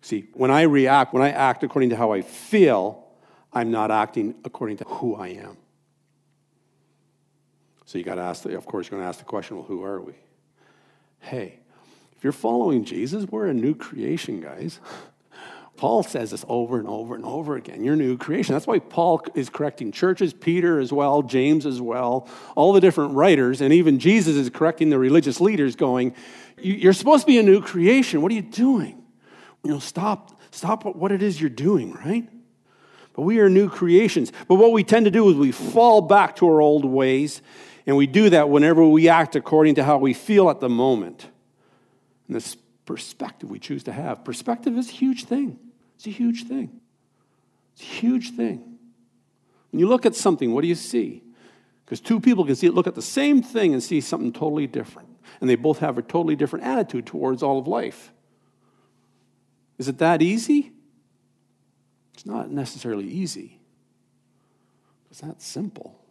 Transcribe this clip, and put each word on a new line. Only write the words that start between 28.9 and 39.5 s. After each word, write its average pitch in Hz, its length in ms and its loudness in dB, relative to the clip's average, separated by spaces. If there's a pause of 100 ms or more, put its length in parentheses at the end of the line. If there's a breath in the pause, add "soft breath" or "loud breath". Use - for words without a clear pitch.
You 147 80 -4
know, 143 80 -4
stop, 190 600 -8 (120)
stop 208 340 -6
what, 208 100 -8
what 180 160 -4
it 190 100 -2
is 190 200 -2
you're 156 80 -2
doing," 131 440 -2
right? 226 360 -6 (840 soft breath)
But 135 100 -8
we 220 160 2
are 202 100 8
new 190 200 4
creations. 175 600 2 (160 loud breath)
But 180 80 4
what 226 160 8
we 220 120 2
tend 226 220 4
to 202 60 4
do 208 180 6
is 165 60 6
we 139 160 2
fall 226 500 4
back 196 360 2
to 180 100 4
our 156 140 6
old 151 240 2
ways, 135 560 0 (440 loud breath)
and 139 120 2
we 143 100 4
do 202 220 4
that 151 200 6
whenever 156 360 6
we 160 240 8
act 165 260 2
according 156 400 4